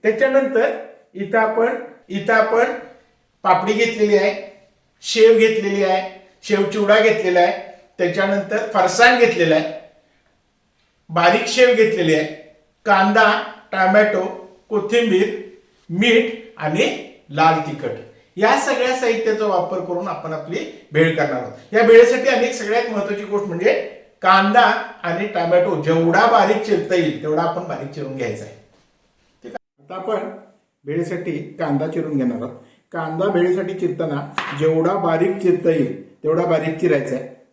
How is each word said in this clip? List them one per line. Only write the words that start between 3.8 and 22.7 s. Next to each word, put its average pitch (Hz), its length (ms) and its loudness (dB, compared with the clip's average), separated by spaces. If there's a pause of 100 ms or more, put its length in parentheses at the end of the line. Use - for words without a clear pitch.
आहे, 196 180 0 (680)
शेव 220 360 4
घेतलेली 202 460 0
आहे, 185 260 0 (340)
शेव 202 260 0
चिवडा 214 300 2
घेतलेला 185 400 2
आहे, - 200 2 (380)
त्याच्यानंतर 196 760 -2
फरसाण 247 440 4
घेतलेला 180 360 2
आहे, - 180 -2 (1400)
बारीक 175 360 2
शेव 247 280 4
घेतलेली 180 400 2
आहे, 151 100 0 (600)
कांदा, 208 440 4 (420)
टोमॅटो, 190 520 2 (460)
कोथिंबीर, 208 720 0 (500)
मीठ 226 420 2 (260)
आणि 156 280 -2 (440)
लाल 160 360 2
तिखट 123 320 -8 (380)
या 233 220 4
सगळ्या 254 380 -2
साहित्याचा 220 500 -2
वापर 180 380 -2
करून 180 240 -6
आपण 160 240 -8
आपली - 260 -8 (340)
भेळ 160 240 2
करणार 139 260 -2
आहोत. 107 100 -12 (200)
या 233 100 4
भेळेसाठी 240 460 8
अनेक 240 260 0
सगळ्यात 226 360 -2